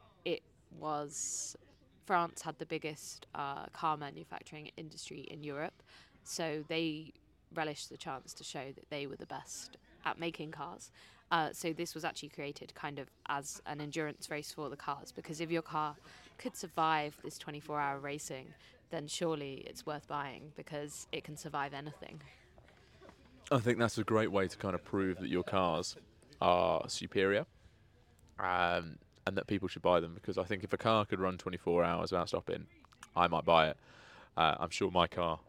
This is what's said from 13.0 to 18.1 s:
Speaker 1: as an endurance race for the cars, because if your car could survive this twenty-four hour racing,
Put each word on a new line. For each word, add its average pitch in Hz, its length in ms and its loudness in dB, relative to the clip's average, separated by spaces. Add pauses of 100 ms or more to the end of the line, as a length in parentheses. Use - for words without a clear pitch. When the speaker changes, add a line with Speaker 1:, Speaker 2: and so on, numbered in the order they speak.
Speaker 1:
as 143 400 -4
an 147 140 -6
endurance 151 500 -4
race 151 200 -6
for 151 180 -6
the 143 60 -8
cars, - 360 -8
because 160 300 -8
if 165 100 -2
your 165 100 2
car 151 340 -2 (420)
could - 180 -6
survive 160 680 2
this - 140 -10
twenty-four 147 420 -4
hour 139 200 0
racing, 143 480 -8 (420)